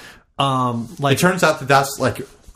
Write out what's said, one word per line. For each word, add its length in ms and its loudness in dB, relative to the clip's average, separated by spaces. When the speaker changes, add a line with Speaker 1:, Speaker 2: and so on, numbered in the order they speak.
Speaker 1:
Um, 600 -2
like, 180 2
Speaker 2:
It 40 -2
turns 200 2
out 180 2
that 100 -4
that's, 300 2
like, 280 -2